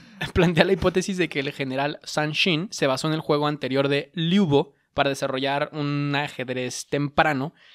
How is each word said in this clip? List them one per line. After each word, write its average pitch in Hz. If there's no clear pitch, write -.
<laughs> -
plantea 175
la 190
hipótesis 180
de 165
que 147
el 139
general 139
San 151
Shin 165
se -
basó 131
en 156
el 160
juego 147
anterior 139
de 143
Liu 175
Bo 143
para 143
desarrollar 135
un 143
ajedrez 127
temprano 143